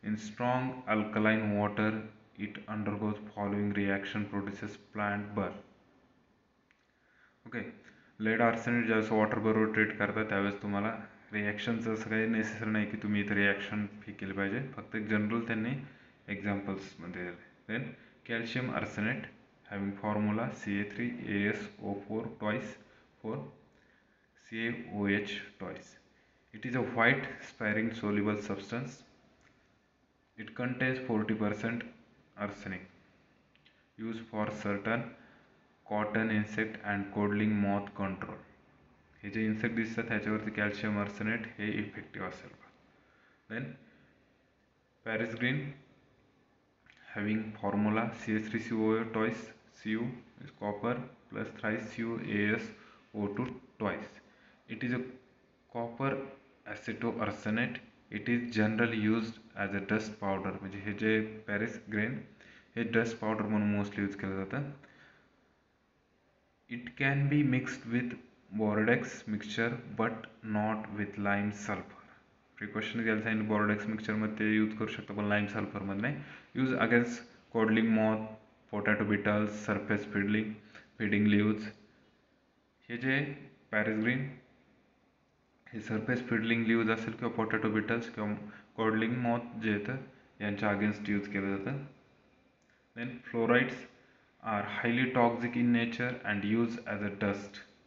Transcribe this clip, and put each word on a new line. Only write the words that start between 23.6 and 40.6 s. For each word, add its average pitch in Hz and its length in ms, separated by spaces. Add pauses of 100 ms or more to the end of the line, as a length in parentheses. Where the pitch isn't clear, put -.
C 113 200
A 120 40 (240)
O 101 120 (100)
H 101 200 (220)
twice. 92 340 (600)
It 117 180
is 120 40
a 123 120 (100)
white 127 320 (220)
sparing 110 500
soluble 104 480
substance. 117 540 (1300)
It 107 180
contains 127 520
forty 107 320
percent 110 440 (540)
arsenic. 98 460 (1120)
Used 113 240 (100)
for 107 140 (160)
certain 110 420 (840)
cotton 107 460
insect 107 440 (160)
and 101 220
codling 104 480
moth 101 260 (120)
control. 95 400 (840)
हे 101 60
जे 110 160
इन्सेक्ट 110 300
दिसतात 113 320
त्याच्यावरती 107 440
कॅल्शियम 104 480